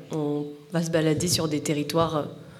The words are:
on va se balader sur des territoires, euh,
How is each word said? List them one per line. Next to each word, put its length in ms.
on 340
va 120
se 60
balader 360
sur 220
des 120
territoires, 560
euh, 60